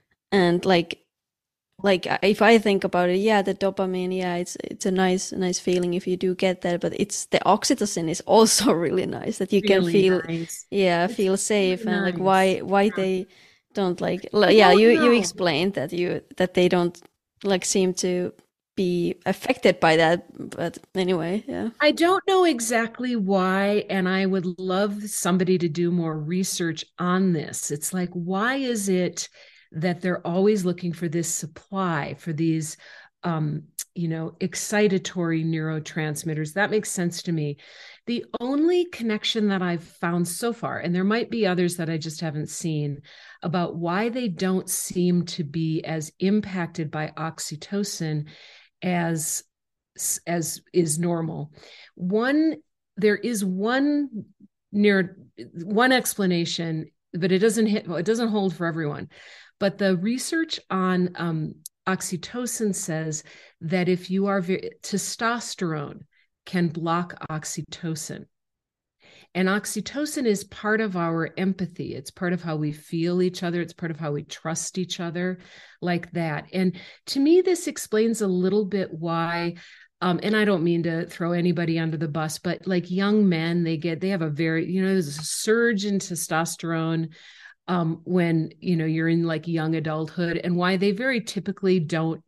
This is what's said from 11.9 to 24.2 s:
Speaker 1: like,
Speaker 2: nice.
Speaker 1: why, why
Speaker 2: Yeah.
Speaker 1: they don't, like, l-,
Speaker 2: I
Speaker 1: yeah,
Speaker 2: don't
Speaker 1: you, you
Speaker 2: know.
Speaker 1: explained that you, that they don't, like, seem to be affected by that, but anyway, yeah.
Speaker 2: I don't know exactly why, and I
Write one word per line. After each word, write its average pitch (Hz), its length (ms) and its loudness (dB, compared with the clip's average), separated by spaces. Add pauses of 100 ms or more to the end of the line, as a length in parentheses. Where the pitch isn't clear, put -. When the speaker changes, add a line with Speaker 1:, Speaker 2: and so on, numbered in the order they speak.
Speaker 1:
like, 180 160 -2
Speaker 2:
nice. 180 60 -2
Speaker 1:
why, 190 360 4
why 196 220 2
Speaker 2:
Yeah. 214 80 4
Speaker 1:
they 190 360 -2 (480)
don't, 180 260 0
like, 180 320 -2
l-, 208 120 4
Speaker 2:
I 180 60 8
Speaker 1:
yeah, 208 200 10
Speaker 2:
don't 185 100 10
Speaker 1:
you, 226 100 10
you 240 220 6
Speaker 2:
know. 240 60 6
Speaker 1:
explained 180 560 0
that 139 180 -4
you, 175 300 -2 (140)
that 180 180 0
they 180 140 6
don't, 175 320 0 (440)
like, 190 200 0
seem 185 300 2
to 180 380 -2 (440)
be 175 400 0 (100)
affected 196 540 2
by 160 160 6
that, 165 300 4 (240)
but - 280 -6 (160)
anyway, 185 540 0
yeah. 208 220 -6 (100)
Speaker 2:
I 302 120 4
don't 339 340 2
know 370 180 4
exactly 240 720 0
why, 196 720 2
and 185 200 0
I 190 180 0